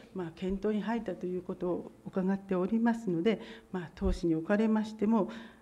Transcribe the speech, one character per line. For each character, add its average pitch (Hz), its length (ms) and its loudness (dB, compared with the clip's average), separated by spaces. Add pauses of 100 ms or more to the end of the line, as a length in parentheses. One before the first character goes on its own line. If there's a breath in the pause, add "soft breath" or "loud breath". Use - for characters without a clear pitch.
(140 loud breath)
ま 180 140 -6
あ、 160 60 -10
検 196 320 -2
討 214 80 2
に 202 80 0
入 226 160 -2
っ 214 40 -4
た 185 120 -4
と 180 120 -8
い 180 120 -2
う 175 40 -6
こ 185 120 -6
と 180 160 -2
を - 220 -4 (140)
伺 190 260 0
っ 190 60 0
て 190 160 -2
お 180 120 2
り 226 120 2
ま 233 160 4
す 214 160 -4
の 165 120 0
で、 196 180 2 (320 loud breath)
ま 185 80 -2
あ、 156 140 -10
投 190 180 2
資 - 140 0
に 160 80 4
お 160 80 0
か 202 140 2
れ 220 120 4
ま 214 160 4
し - 100 -8
て 208 120 0
も、 220 240 4 (320 loud breath)